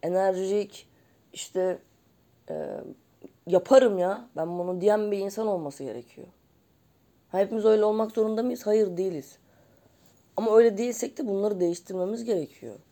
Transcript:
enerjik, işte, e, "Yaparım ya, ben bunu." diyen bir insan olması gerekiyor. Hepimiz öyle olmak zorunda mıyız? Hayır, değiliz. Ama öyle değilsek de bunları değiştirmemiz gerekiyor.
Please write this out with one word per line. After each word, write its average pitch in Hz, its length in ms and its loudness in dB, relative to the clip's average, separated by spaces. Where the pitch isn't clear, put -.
enerjik, 190 840 -2
işte, 185 460 -4
e, - 280 -8
"Yaparım 202 500 4
ya, 196 380 -2
ben 170 240 -6
bunu." 180 220 -4
diyen 208 300 2
bir 202 60 -2
insan 196 300 -6
olması 156 360 -6
gerekiyor. 120 440 -14
Hepimiz 208 340 0
öyle 214 200 6
olmak 220 260 0
zorunda 220 320 0
mıyız? 247 240 -4
Hayır, 208 300 2
değiliz. 180 400 -6
Ama 220 200 4
öyle 226 200 6
değilsek 240 400 -4
de 285 100 -6
bunları 196 320 -2
değiştirmemiz 185 640 -4
gerekiyor. 156 520 -6